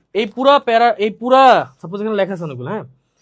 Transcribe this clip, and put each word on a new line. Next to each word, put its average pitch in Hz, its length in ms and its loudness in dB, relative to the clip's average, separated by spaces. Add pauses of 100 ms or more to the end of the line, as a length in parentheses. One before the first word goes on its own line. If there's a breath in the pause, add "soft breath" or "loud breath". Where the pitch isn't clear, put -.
(120)
এই 214 140 -2
পুরা 269 320 2
প্যারা, 233 340 0
এই 208 180 -4
পুরা, 240 720 2
সাপোজ 190 180 -12
এখানে 214 160 -6
লেখা 190 160 -2
আছে 170 120 -10
অনেকগুলো, 131 260 -10
হ্যাঁ, 214 140 -8 (380)